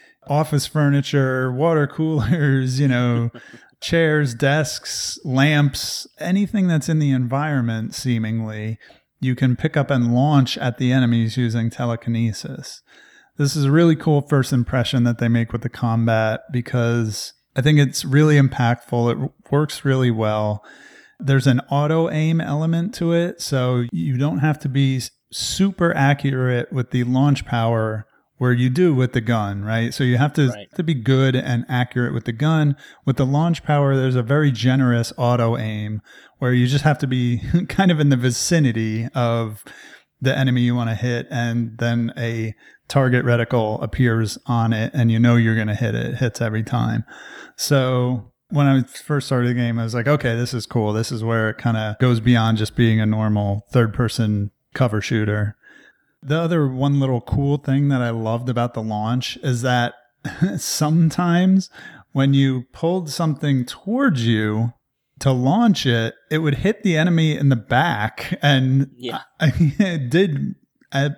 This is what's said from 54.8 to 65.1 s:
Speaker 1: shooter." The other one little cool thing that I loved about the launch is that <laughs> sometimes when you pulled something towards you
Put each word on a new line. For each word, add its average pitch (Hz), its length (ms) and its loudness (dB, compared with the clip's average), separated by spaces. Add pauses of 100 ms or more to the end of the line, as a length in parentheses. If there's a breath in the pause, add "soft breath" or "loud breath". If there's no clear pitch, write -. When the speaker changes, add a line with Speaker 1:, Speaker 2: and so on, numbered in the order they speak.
Speaker 1:
shooter." 107 540 -2 (640 soft breath)
The 147 180 -2
other 165 280 0
one 139 320 0
little 131 220 0
cool 143 360 0
thing 143 320 0
that 131 120 0
I 120 80 -2
loved 117 400 -4
about 120 240 -2
the 117 80 -8
launch 110 640 -4
is 123 180 -2
that 123 320 0 (300)
<laughs> 190 340 -4
sometimes 170 1120 2 (420 loud breath)
when 139 220 2
you 135 300 2 (100)
pulled 170 360 -2
something 143 560 -2
towards 202 600 -2
you 110 480 0 (460)